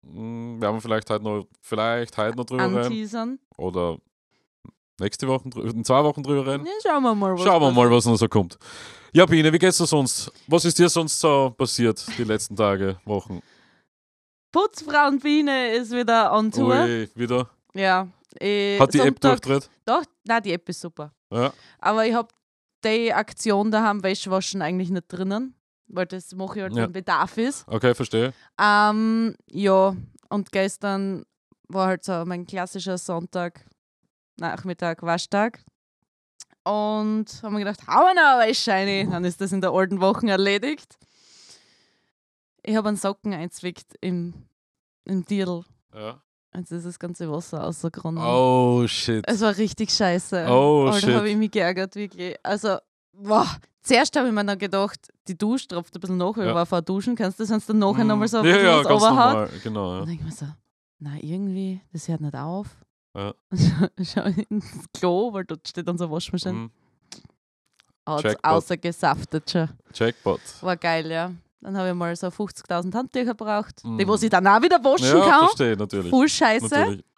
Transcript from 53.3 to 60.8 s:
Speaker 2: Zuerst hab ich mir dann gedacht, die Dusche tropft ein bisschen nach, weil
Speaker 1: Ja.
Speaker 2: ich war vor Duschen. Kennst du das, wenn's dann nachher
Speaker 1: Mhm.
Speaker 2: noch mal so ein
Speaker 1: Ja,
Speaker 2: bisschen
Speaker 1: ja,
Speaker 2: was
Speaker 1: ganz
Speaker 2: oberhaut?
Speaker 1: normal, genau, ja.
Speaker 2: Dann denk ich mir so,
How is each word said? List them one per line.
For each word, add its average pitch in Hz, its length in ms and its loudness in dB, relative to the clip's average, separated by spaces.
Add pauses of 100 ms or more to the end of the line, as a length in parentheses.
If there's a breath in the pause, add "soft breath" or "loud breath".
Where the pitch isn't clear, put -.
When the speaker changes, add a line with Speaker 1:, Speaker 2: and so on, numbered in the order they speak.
Speaker 2:
Zuerst 254 340 2
hab 240 100 2
ich 240 60 0
mir 208 120 -2
dann 196 140 -4
gedacht, 196 500 -4 (200)
die 185 100 -8
Dusche 226 300 -2
tropft 175 260 -8
ein 175 60 -12
bisschen 185 180 -4
nach, 190 180 -2
weil 214 80 -4
Speaker 1:
Ja. 180 60 0
Speaker 2:
ich - 60 -2
war 170 100 0
vor 175 160 0
Duschen. 196 340 -4
Kennst 190 220 -4
du 220 60 -6
das, 196 60 -6
wenn's 220 160 -2
dann 214 120 2
nachher 202 260 2
Speaker 1:
Mhm. 220 40 2
Speaker 2:
noch 214 80 2
mal 214 120 0
so 226 100 0
ein 214 60 2
Speaker 1:
Ja, 170 80 6
Speaker 2:
bisschen 196 160 6
Speaker 1:
ja, 160 100 8
Speaker 2:
was 139 100 2
Speaker 1:
ganz 147 140 6
Speaker 2:
oberhaut? 240 320 6
Speaker 1:
normal, 107 280 -2
genau, 104 300 -4
ja. 92 80 -6
Speaker 2:
Dann 160 80 -6
denk 165 120 -8
ich 151 60 -8
mir 160 60 -10
so, 147 140 -12 (520)